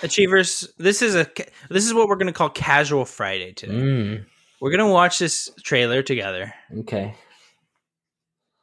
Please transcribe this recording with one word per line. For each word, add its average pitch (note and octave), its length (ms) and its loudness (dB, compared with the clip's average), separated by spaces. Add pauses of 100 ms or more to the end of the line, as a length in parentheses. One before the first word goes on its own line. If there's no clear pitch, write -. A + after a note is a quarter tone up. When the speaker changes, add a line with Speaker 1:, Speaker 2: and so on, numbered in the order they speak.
Speaker 1:
Achievers, F#3 720 2
this G3+ 240 2
is G#3+ 140 2
a E3 100 2
ca-, - 240 -12 (200)
this G3 160 0
is A3+ 80 0
what A3+ 140 4
we're G3+ 100 0
gonna F#3 160 -2
call D#3 160 0
Casual C#3+ 560 2
Friday F#2+ 480 -8
today. G2 200 -10
Speaker 2:
Mm. A2+ 520 -2 (360)
Speaker 1:
We're C#3 100 -2
gonna G#3 200 2
watch F3 280 4
this - 300 -2 (120)
trailer B2 400 2
together. G2 520 -6 (260)
Speaker 2:
Okay. G#2+ 360 -6 (1500)